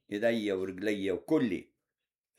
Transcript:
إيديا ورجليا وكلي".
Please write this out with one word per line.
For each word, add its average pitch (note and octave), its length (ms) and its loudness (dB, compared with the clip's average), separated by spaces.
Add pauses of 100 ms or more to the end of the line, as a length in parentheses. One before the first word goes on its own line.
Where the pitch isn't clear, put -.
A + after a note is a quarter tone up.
(120)
إيديا G#2 420 2
ورجليا F#2+ 580 -2
وكلي". A2+ 580 0 (680)